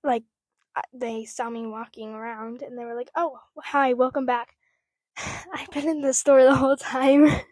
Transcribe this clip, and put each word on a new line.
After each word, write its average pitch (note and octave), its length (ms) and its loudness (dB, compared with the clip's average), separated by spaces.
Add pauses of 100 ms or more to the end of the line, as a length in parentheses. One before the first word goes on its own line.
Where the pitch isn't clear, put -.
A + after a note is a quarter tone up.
like, B3 200 -2 (520)
uh, - 80 -8 (100)
they A3+ 320 -10
saw A#3 260 -10
me A#3 160 -10
walking A3 480 -14
around, A3+ 480 -14
and B3 160 -14
they A#3+ 60 -12
were A#3 100 -12
like, B3 200 -10
"Oh, D#4+ 240 -4 (200)
hi, C#4 340 0
welcome B3+ 320 0
back." A#3+ 320 -4 (600)
<sighs> - 360 -14
I've - 180 -12
been C#4+ 180 -4
in D#4 120 -2
the C4+ 140 -2
store C4+ 300 6
the C4+ 100 8
whole C4+ 220 2
time C4+ 520 4 (240)